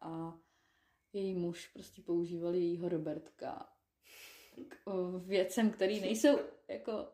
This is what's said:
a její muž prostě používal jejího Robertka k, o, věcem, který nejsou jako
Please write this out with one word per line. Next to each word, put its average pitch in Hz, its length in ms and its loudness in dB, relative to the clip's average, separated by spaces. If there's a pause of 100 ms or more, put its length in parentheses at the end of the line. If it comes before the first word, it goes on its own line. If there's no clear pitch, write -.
a 165 380 -8 (720)
její 196 220 -2
muž 170 340 -4
prostě - 340 -18
používal 170 520 0
jejího 175 340 0
Robertka - 840 -6 (960)
k, - 80 -18 (140)
o, 185 280 -2
věcem, 196 520 4
který 202 300 2
nejsou 220 380 6 (300)
jako - 460 -6